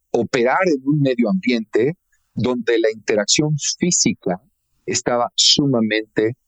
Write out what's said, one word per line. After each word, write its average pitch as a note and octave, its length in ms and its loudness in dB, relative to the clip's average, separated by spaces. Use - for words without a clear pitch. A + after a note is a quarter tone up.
operar B2+ 540 2
en D3 180 0
un D3 160 0
medio B2 300 2
ambiente B2 640 0
donde A#2+ 460 0
la A2+ 120 2
interacción A2+ 640 0
física - 640 -2
estaba A#2+ 500 -2
sumamente A2+ 1000 0